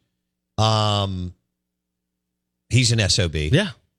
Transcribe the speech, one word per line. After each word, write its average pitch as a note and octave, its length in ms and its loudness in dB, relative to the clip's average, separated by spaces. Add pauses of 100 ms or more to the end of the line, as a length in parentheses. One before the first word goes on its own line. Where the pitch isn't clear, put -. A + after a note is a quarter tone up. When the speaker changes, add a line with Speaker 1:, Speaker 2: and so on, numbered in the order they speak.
(580)
Speaker 1:
um, G2+ 760 0 (1400)
he's A#2 220 2
an A2+ 80 0
S F#2+ 180 0
O F2+ 100 0
B. D2+ 240 -4
Speaker 2:
Yeah. F3+ 180 2 (280)